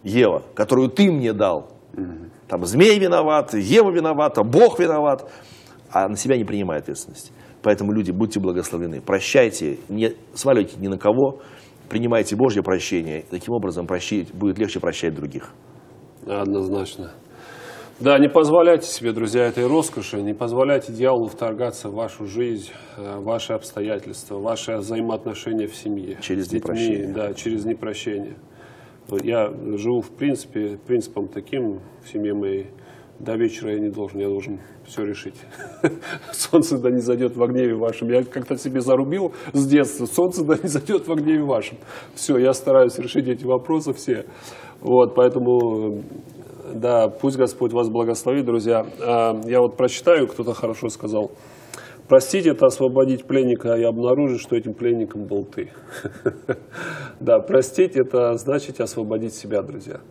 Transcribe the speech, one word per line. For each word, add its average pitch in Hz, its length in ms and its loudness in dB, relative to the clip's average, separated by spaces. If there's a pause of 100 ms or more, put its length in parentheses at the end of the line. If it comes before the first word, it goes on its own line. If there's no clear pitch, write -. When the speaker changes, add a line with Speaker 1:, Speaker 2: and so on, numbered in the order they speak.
Speaker 1:
Ева, 104 400 4 (120)
которую 127 340 4
ты 196 220 4
мне 123 220 0
дал. 95 360 0 (240)
Speaker 2:
Мгм. 87 380 -12 (160)
Speaker 1:
Там 90 180 -4
змей 170 340 6
виноват, 156 540 2
Ева 151 380 4
виновата, 151 520 2
Бог 160 360 6
виноват, 151 500 2 (640)
а 95 160 2
на 101 80 -4
себя 123 220 0
не 117 60 0
принимает 92 400 -4
ответственность. - 480 -12 (300)
Поэтому, 101 300 2
люди, 107 200 0
будьте 107 280 0
благословены, 87 600 -4
прощайте, 95 760 2 (100)
не 113 240 0 (200)
сваливайте 123 460 2
ни 98 80 -4
на 95 100 -2
кого, 127 440 2 (480)
принимайте 113 460 0
Божье 107 280 2
прощение, 85 580 -2
и - 80 -16
таким 90 240 -8
образом 90 320 -4
прощить, 90 480 -4
будет 95 240 -2
легче 101 220 -2
прощать 85 340 -2
других. 73 380 -10 (760)
Speaker 2:
Однозначно. 98 840 -4 (880)
Да, 139 180 6
не 139 120 6
позволяйте 165 580 6
себе, 117 240 -4
друзья, 113 320 0
этой 120 240 0
роскоши, 131 540 -2
не 104 120 -4
позволяйте 127 600 0
дьяволу 120 340 2
вторгаться 113 640 -6
в 101 60 -10
вашу 107 320 -8
жизнь, 113 440 -4 (260)
э, 101 200 -10
в 101 80 -10
ваши 113 260 -4
обстоятельства, 104 840 -6
в 98 60 -8
ваши 113 340 -4
взаимоотношения 110 920 -4
в - 80 -12
семье 98 460 -8
Speaker 1:
Через 95 240 -4
Speaker 2:
с 85 40 -14
детьми, 85 260 -4
Speaker 1:
непрощение. 104 380 -2
Speaker 2:
да, 104 200 -4
через 107 320 -4
непрощение. 107 720 -6 (720)
Вот 98 160 -2
я 113 240 0 (260)
живу, 117 260 -2
в - 100 -14
принципе, 110 680 -4 (100)
принципом 107 400 -4
таким 104 540 -6 (200)
в - 80 -20
семье 104 240 -4
моей. 98 340 -4 (520)
До 113 160 -6
вечера 110 380 -2
я 104 60 -4
не 107 100 -2
должен, 101 320 -8
я 101 60 -2
должен 98 340 -6 (260)
все - 160 -8
решить. 101 320 -8 (480)
<laughs> - 480 -6
Солнце - 460 0
да 123 120 0
не 123 120 0
зайдет 120 340 0
во 120 120 0
гневе 123 280 0
вашем. 113 340 -4
Я 123 140 2
как-то 127 320 -6
себе 131 240 -4
зарубил 135 540 0 (180)
с 139 160 2
детства: 139 380 4
«Солнце 175 400 0
да 151 180 4
не 180 60 -4
зайдет 156 360 -2
во 160 100 -2
гневе 151 280 2
вашем». 123 340 -2 (380)
Все, - 220 0
я 127 160 6
стараюсь 131 440 4
решить 127 300 -2
эти 123 160 -4
вопросы 151 480 0
все. 123 320 -4 (560)
Вот, 123 360 4
поэтому, 120 840 2 (720)
да, 113 360 4
пусть 135 280 -2
Господь 123 360 0
вас 117 160 2
благословит, 117 560 0
друзья. 113 400 0 (160)
А, 117 440 2
я 123 140 2
вот 123 160 4
прочитаю, 131 520 4
кто-то 117 260 -6
хорошо 113 340 -6
сказал: 107 440 -4 (760)
«Простить — 151 400 6
это 139 200 6
освободить 131 580 2
пленника 123 480 2
и 117 100 2
обнаружить, 123 560 2
что - 160 -2
этим 113 180 -4
пленником 113 520 -2
был 101 180 -4
ты». - 280 -12 (320)
<laughs> - 540 -6 (600)
Да, 117 200 -4
«простить» — 180 580 2
это 120 400 2
значит 139 420 -4
освободить 110 540 -4
себя, 104 280 -6
друзья. 98 380 -14 (120)